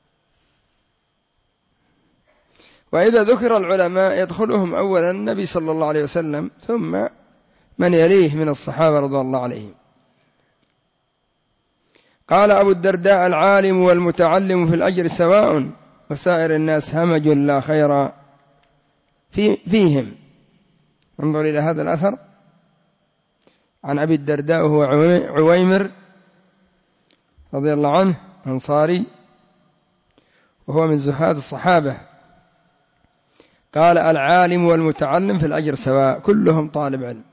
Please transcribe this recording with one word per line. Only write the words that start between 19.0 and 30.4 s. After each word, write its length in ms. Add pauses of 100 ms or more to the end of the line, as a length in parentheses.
في-، 260 (120)
فيهم". 460 (1080)
انظر 180
إلى 180
هذا 220
الأثر 360 (1700)
عن 160
أبي 160
الدرداء، 500
وهو 180
عوي-، 440
عويمر 640 (1600)
رضي 200
الله 240
عنه، 180 (320)
أنصاري، 580 (1600)